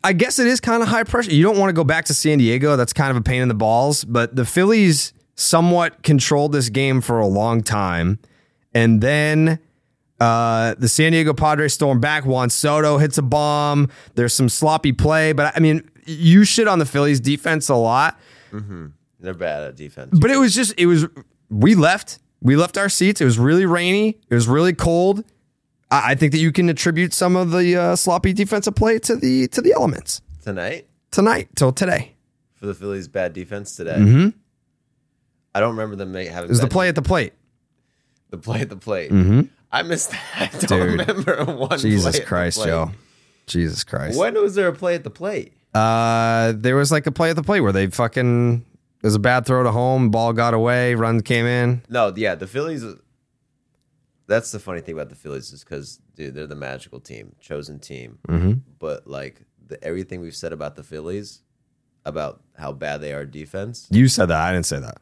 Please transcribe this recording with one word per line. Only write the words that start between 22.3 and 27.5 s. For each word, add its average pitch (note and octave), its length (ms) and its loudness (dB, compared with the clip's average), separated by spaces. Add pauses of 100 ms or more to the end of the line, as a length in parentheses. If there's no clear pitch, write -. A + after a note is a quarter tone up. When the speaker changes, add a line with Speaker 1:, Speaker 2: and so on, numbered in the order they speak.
Speaker 1:
We B2+ 140 4
left F3 240 2
our G3+ 100 0
seats. G3 320 0
It D3 40 2
was A#2 120 4
really D#3 300 4
rainy. F#3 500 0 (120)
It - 60 0
was A#2 120 2
really D#3+ 260 2
cold. F3+ 500 0 (680)
I, B2+ 200 2
I C#3 40 2
think D3 160 2
that D#3 80 0
you E3 120 4
can F3 160 2
attribute E3+ 460 0
some F3+ 220 2
of F3+ 160 0